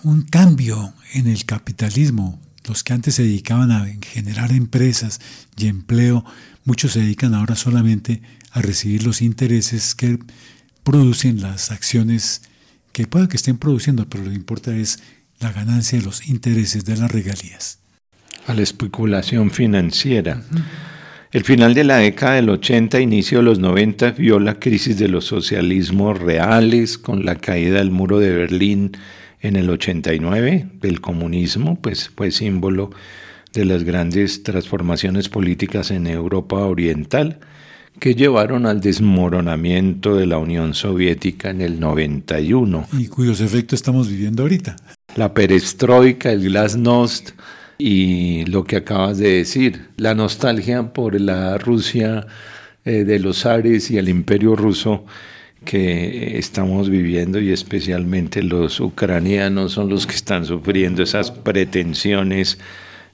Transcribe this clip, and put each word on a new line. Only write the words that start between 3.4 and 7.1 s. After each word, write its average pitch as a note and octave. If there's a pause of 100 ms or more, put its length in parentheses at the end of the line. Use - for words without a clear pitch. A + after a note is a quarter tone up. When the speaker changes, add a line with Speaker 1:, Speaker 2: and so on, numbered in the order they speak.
Speaker 1:
a G2+
generar G#2+
empresas B2 (360)
y G#2+
empleo, A#2 (400)
muchos B2
se A2+
dedican A2